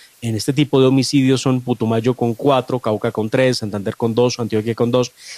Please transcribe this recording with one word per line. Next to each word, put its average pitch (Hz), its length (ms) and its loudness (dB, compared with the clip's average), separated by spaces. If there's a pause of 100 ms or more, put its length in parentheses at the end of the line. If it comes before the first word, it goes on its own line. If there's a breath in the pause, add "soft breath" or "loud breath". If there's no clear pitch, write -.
(220 loud breath)
en 117 140 -4
este 107 180 -2
tipo 139 260 2
de 131 80 6
homicidios 131 540 2
son 131 200 0
Putumayo 117 520 0
con 117 220 -2
cuatro, 127 440 0
Cauca 110 320 -2
con 110 180 -4
tres, 127 280 2
Santander 104 400 -6
con 117 160 -2
dos, 120 260 0
Antioquia 110 360 -2
con 120 160 0
dos, 123 200 0 (260 loud breath)